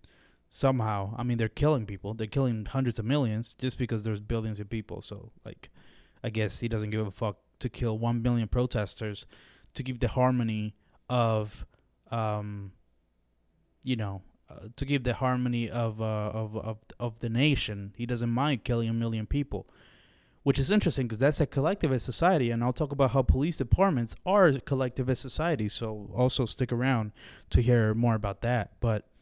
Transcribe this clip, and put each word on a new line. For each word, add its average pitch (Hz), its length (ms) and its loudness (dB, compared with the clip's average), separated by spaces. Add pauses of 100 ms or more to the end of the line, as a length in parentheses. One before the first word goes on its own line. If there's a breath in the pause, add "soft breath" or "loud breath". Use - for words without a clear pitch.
(500 soft breath)
somehow. 110 680 0
I 117 60 -4
mean, 120 140 0
they're 113 100 2
killing 139 380 2
people. 101 280 -8
They're 113 140 -4
killing 117 380 0
hundreds 127 340 -2
of 104 60 -4
millions 120 480 0
just - 240 -4
because 113 260 -2
there's 107 160 -4
billions 110 400 -4
of 101 100 -10
people. - 320 -8
So, - 300 -14 (140)
like, - 240 -18 (540 soft breath)
I 117 60 -4
guess 107 300 -2
he 120 80 -2
doesn't 107 220 -2
give 107 160 -2
a 101 60 -6
fuck 104 260 -4 (220)
to 123 100 -4
kill 113 280 -2
one 117 240 0
billion 117 260 2
protesters 110 800 -2 (480 soft breath)
to 131 100 -6
keep 123 160 -6
the 120 80 0
harmony 113 680 0 (340)
of, 113 560 0 (460)
um, 104 600 -4 (1120)
you 127 120 -2
know, 98 260 -6 (280)
uh, - 260 -16
to - 100 -6
keep 139 180 0
the 123 100 0
harmony 123 560 0
of, 113 320 -2
uh, 107 320 -2
of, 110 220 -6
of, 110 220 -6 (220)
of 117 200 -6
the 117 100 -4
nation. 113 680 0
He 120 80 -6
doesn't 117 240 -2
mind 127 340 0
killing 117 240 0
a 113 60 0
million 113 340 -2
people, 135 400 -4 (760 soft breath)
which 139 140 4
is 139 140 0
interesting 165 380 2
'cause 110 80 -4
that's 143 240 2
a 143 40 4
collectivist 139 600 0
society. 151 440 2
And 117 140 0
I'll 127 80 2
talk 143 220 -2
about 135 180 2
how 135 100 4
police 139 360 4
departments 139 580 2 (100)
are 190 220 8
a 135 140 4
collectivist 131 600 0
society. 135 460 0
So 104 480 -6
also 127 300 2
stick - 260 -2
around 120 400 2 (380 loud breath)
to 131 120 8
hear 113 320 6
more 117 220 2
about 101 260 -4
that. 117 380 0
But, 110 260 0 (160 soft breath)